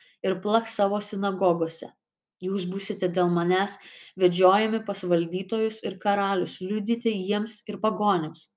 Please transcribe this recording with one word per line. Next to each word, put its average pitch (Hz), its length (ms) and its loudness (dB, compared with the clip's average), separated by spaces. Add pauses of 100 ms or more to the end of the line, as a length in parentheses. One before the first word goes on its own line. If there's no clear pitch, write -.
(240)
ir 190 160 0
plaks 214 340 0
savo 202 260 0
sinagogose. 185 920 -2 (500)
Jūs 185 240 -4
būsite 190 440 -4
dėl 175 200 2
manęs 180 460 0 (420)
vedžiojami 190 640 4
pas 202 220 -6
valdytojus 185 760 0
ir 202 180 -8
karalius, 196 640 0
liudyti 214 560 -2
jiems 208 460 -2
ir 180 160 -10
pagonims. 190 800 0